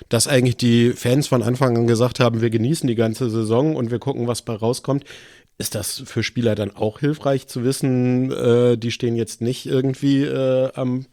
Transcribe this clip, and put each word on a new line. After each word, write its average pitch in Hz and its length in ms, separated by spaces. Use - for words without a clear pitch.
dass 113 180
eigentlich 127 300
die 120 340
Fans 131 360
von 120 160
Anfang 123 340
an 117 100
gesagt 117 320
haben, 117 220
„Wir 117 80
genießen 120 380
die 120 80
ganze 113 340
Saison 113 460
und 120 160
wir 120 80
gucken, 120 280
was 120 140
bei 117 140
rauskommt.“ 120 480
Ist - 160
das 104 300
für - 180
Spieler 113 320
dann 101 200
auch 107 240
hilfreich 143 480
zu 123 160
wissen, 127 680
äh, 120 460
die 117 140
stehen 117 240
jetzt 113 260
nicht 123 240
irgendwie, 135 580
äh, 131 520
am 131 380